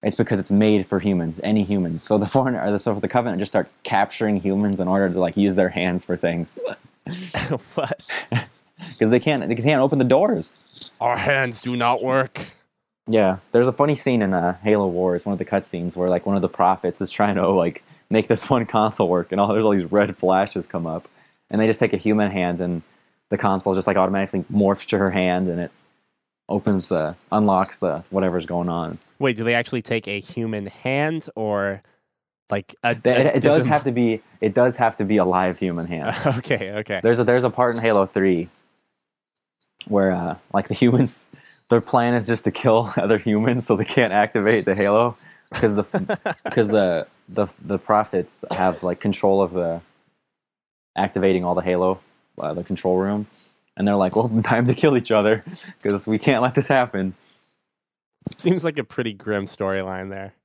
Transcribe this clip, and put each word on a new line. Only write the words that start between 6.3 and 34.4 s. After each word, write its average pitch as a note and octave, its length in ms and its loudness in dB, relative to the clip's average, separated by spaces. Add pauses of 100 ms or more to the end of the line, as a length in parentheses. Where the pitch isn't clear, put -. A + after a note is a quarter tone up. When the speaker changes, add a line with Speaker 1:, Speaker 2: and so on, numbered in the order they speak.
Speaker 2:
<laughs> - 60 -8 (1000)
What? - 260 -4 (300)
Speaker 1:
<laughs> A#2+ 180 -2 (500)
'Cause A2 120 2
they A#2+ 80 4
can't, B2 300 -2
they A#2 60 0
can't B2+ 260 2
open C#3 180 2
the C3 60 4
doors. D3 520 2 (440)
Speaker 2:
Our A#2+ 160 0
hands C3 440 0
do B2 160 -4
not A#2+ 260 0
work. C3 520 -2 (540)
Speaker 1:
Yeah, G2 300 4 (140)
there's A#2+ 140 4
a B2+ 60 2
funny C#3+ 220 2
scene B2 280 0
in, F#2+ 120 0
uh, F2 240 0
Halo G#2 280 2
Wars, F2+ 380 0
one G2+ 80 -4
of F#2+ 60 -4
the F#2 60 -4
cutscenes F2+ 520 -4
where, F2+ 120 0
like, F2 180 0
one G2 100 -2
of F#2 60 0
the F#2 60 0
prophets F2+ 520 0
is F#2+ 100 -6
trying G#2 260 0
to, F2+ 120 0
like, F2 340 0 (280)
make A2 180 2
this - 220 0
<laughs> - 0 -
one A#2+ 160 0
console G#2+ 420 0
work, F2 240 0
and F#2 80 0
all, G2+ 80 4
there's A2 160 2
all G#2+ 80 4
these F2+ 180 0
red G2+ 260 2
flashes F#2+ 500 0
come E2+ 200 -6
up, D#2+ 220 -8 (420)
and G#2 100 0
they A2 60 4
just A2 140 0
take A2+ 120 0
a G2+ 40 -2
human G#2+ 340 0
hand, F2 300 -2
and F2 220 -4 (480)
the G2+ 80 -2
console G2 360 0
just, F#2 120 -2
like, G2 100 0
automatically F#2+ 560 -2
morphs G2 340 2
to G#2+ 120 -2
her F#2+ 120 2
hand, F#2 380 0
and F2 120 -4
it E2+ 120 -8 (760)
opens G2 400 -2
the, D#2+ 280 -2 (160)
unlocks G2 460 0
the E2+ 320 -4
whatever's F2+ 360 -2
going F2 220 -4
on. E2 300 -6 (200)
Speaker 2:
Wait, C3 180 0
do A2+ 80 -6
they A#2+ 100 0
actually A#2+ 280 -2
take A2+ 240 -4
a G2+ 140 -6
human G#2+ 460 -8
hand, D3 680 -4
or, G2+ 480 -4 (680)
like, - 360 -6
a, A#2 100 2
Speaker 1:
They, A#2+ 220 2
Speaker 2:
a B2 40 4
Speaker 1:
it, C#3 160 4
it C3+ 60 4
does D3 220 4
Speaker 2:
disem- - 40 0
Speaker 1:
have D3 160 2
to C3 80 -2
be, A#2 300 0 (180)